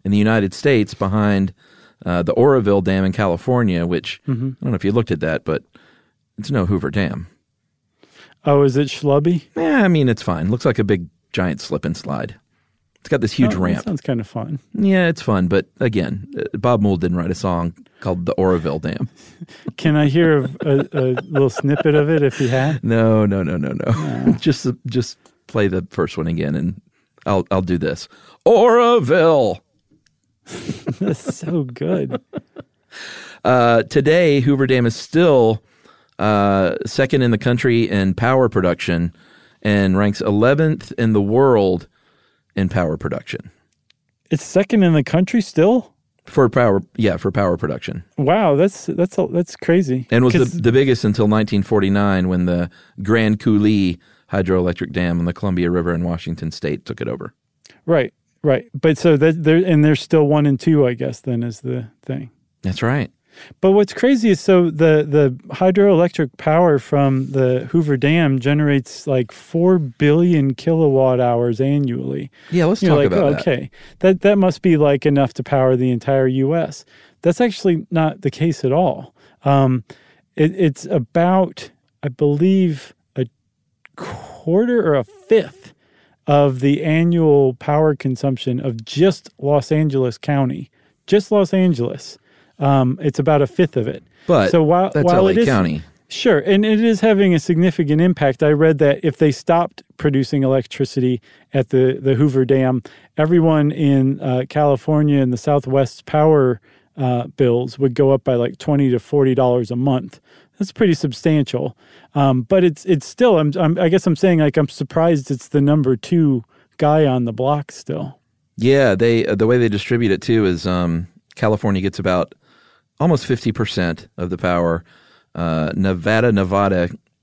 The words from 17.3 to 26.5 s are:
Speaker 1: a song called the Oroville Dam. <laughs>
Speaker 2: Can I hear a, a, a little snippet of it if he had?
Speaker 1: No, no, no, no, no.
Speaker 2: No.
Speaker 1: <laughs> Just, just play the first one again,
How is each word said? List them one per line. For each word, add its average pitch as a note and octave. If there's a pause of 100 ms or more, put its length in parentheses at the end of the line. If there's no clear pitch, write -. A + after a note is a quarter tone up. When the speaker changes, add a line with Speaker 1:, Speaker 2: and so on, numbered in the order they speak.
Speaker 1:
a F2
song E2+ (260)
called F2+
the -
Oroville E2+
Dam. D#2 (340)
<laughs> -
Speaker 2:
Can D#3
I D3+
hear D#3
a, B2+ (120)
a, C#3 (140)
a C#3 (260)
little C#3
snippet D3
of D3
it D#3
if C#3
he C3+
had? C3
Speaker 1:
No, A2+
no, G2
no, E2+
no, C#2+
no. -
Speaker 2:
No. C3+
Speaker 1:
<laughs> A2+
Just, - (180)
just A#2+ (300)
play G#2
the F#2
first -
one D#2+
again, D#2+